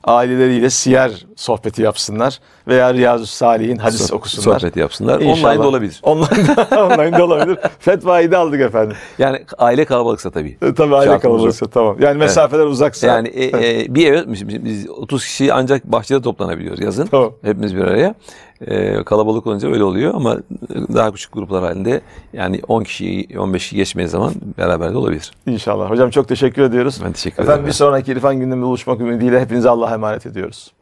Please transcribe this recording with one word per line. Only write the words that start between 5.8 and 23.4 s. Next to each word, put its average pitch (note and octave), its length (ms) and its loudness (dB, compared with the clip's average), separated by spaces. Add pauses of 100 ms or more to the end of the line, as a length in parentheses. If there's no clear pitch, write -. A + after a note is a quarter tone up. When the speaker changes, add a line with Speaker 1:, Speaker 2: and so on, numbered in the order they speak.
Speaker 1:
Online D#3 260 2 (400)
de, C4+ 60 2
<laughs> A3 60 4
online F3 360 2
de F3 60 6
olabilir. E3+ 360 2 (200)
Fetvayı F3 520 2
da F#3 80 4
aldık D3 220 0
efendim. A2 340 0 (240)
Speaker 2:
Yani C3+ 260 0 (120)
aile B2 280 4
kalabalıksa A#2 460 0
tabii. D2+ 300 -8
Speaker 1:
E, B2+ 120 0
tabii D3 220 4
aile C#3 160 6
Speaker 2:
Şartımız G2 100 2
Speaker 1:
kalabalıksa A2+ 440 2
Speaker 2:
o. A2+ 40 -12
Speaker 1:
tamam. A2 300 2
Yani C#3+ 120 4
Speaker 2:
Evet. D3 80 -2
Speaker 1:
mesafeler D3+ 460 4
uzaksa. C#3 420 0
Speaker 2:
Yani, A#2 200 2
e, B2+ 180 -4
Speaker 1:
Evet. A#2 440 -2
Speaker 2:
e, B2 60 -6
bir D#3+ 180 4
eve, D#3+ 180 0
biz, G#2 340 -8
biz G#2+ 240 -8
otuz C3 360 -6
kişi C#3 280 0
ancak C3 380 0
bahçede A#2+ 300 0
toplanabiliyoruz F2 600 -6
yazın. G#2 240 -4
Speaker 1:
Tamam. C3 260 2 (100)
Speaker 2:
Hepimiz G#2 340 -2
bir G2 60 -2
araya. A#2 340 0 (520)
E, G2+ 360 -2
kalabalık G#2+ 440 0
olunca A2 240 -4
öyle A2 120 2
oluyor G2+ 300 0
ama B2 240 -2 (560)
daha A2 200 2
küçük - 200 -18
gruplar F#2+ 300 -4
halinde F#2+ 380 -4 (320)
yani F#2+ 340 -4
on A2+ 160 0
kişi, F#2+ 440 -8 (120)
on G2 140 -4